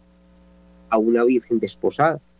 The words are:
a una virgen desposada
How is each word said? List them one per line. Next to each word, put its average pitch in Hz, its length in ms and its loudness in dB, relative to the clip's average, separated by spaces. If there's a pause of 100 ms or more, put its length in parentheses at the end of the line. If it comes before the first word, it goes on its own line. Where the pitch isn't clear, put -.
(880)
a 113 80 0
una 117 280 2
virgen 120 340 0
desposada 143 640 -2 (200)